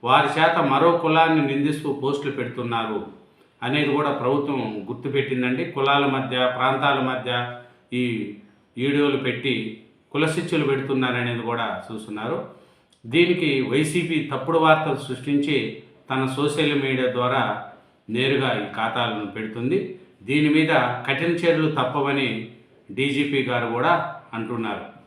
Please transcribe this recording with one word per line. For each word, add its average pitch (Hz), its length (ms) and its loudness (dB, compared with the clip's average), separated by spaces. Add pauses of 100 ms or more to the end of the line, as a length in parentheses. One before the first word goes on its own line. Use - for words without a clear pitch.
వారి 139 240 4
చేత 165 300 4
మరో 147 400 4
కులాన్ని 160 500 4
నిందిస్తూ 143 460 0
పోస్టులు - 380 -2
పెడుతున్నారు 117 720 -4 (580)
అనేది 143 300 2
కూడా 147 180 2
ప్రభుత్వం 123 800 -2
గుర్తుపెట్టిందండి. 127 760 -2
కులాల 139 400 2
మధ్య, 127 520 0
ప్రాంతాల 135 420 0
మధ్య 123 600 -4 (340)
ఈ 110 420 -2 (420)
వీడియోలు 143 400 2
పెట్టి 120 680 -4 (280)
కులశిక్షలు 156 540 0
పెడుతున్నారనేది 127 760 0
కూడా 117 420 -4 (100)
చూస్తున్నారు. 107 540 -8 (580)
దీనికి 143 640 2
వైసీపీ 151 600 0
తప్పుడు 139 280 0
వార్తలు 156 360 4
సృష్టించి 135 880 -2 (260)
తన 131 260 0
సోషల్ 147 460 2
మీడియా 131 300 0
ద్వారా 123 520 0 (460)
నేరుగా 127 560 0
ఈ 98 100 -12
ఖాతాలను 110 560 -4
పెడుతుంది. 117 680 -4 (240)
దీని 147 260 2
మీద 156 260 4
కఠిన 135 520 0
చర్యలు 165 440 2
తప్పవని 135 800 -2 (400)
డీజీపీ 139 520 0
గారు 120 280 -2
కూడా 156 500 0 (120)
అంటున్నారు. 110 520 -6 (220)